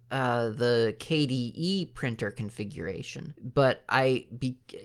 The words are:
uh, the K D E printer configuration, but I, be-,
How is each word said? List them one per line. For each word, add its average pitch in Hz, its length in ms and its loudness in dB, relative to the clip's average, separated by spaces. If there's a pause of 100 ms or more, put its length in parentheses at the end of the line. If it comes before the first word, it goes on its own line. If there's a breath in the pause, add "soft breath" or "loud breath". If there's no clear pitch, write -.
(100)
uh, 120 380 2
the 113 500 2
K 151 280 2
D 123 280 -2
E 175 320 -2
printer 117 460 -4
configuration, 98 1080 -8
but 131 480 2
I, 131 380 2 (100)
be-, 127 220 -4 (260)